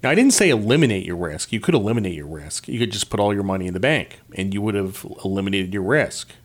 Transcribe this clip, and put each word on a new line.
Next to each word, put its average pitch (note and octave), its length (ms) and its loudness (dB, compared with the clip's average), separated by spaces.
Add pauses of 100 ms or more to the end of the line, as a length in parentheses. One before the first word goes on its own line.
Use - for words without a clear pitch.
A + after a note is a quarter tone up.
Now, B2+ 60 2
I D3 60 4
didn't B3+ 180 6
say G3 160 4
eliminate A2+ 560 4
your F2 100 -4
risk. E2 380 -6
You G#2+ 80 -2
could F3 120 0
eliminate G#2+ 420 0
your D2 120 -10
risk. D2+ 400 -12
You B2+ 100 -6
could A#2 140 -2
just G#2+ 180 -6
put G2+ 120 -2
all G#2 120 2
your G2+ 100 0
money F#2+ 240 -2
in F2+ 60 -6
the F#2 60 -4
bank, C3 400 0 (160)
and G2 180 -2
you G2+ 80 -2
would G#2 140 -2
have F#2+ 300 -4 (180)
eliminated G2 500 -2
your G2+ 100 -2
risk. A#2+ 500 -2 (120)